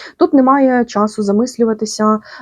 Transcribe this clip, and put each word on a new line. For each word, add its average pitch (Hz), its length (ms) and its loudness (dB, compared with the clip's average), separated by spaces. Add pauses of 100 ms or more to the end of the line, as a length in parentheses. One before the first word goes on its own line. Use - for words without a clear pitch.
(160)
Тут - 180 2
немає 262 500 2
часу 214 380 -4
замислюватися, 214 1000 -2 (220)